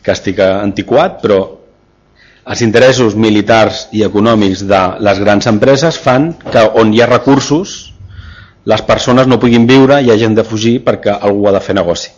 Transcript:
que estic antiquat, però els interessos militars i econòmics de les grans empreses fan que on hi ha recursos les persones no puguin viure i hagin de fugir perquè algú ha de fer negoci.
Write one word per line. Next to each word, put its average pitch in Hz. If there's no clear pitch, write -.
que 98
estic 92
antiquat, 104
però 104
els 110
interessos 117
militars 107
i 107
econòmics 101
de 95
les 98
grans 101
empreses 135
fan 139
que -
on 110
hi 113
ha 120
recursos 135
les 107
persones 127
no 120
puguin 117
viure 135
i 123
hagin 110
de 110
fugir 110
perquè 104
algú 104
ha 98
de 95
fer 95
negoci. 85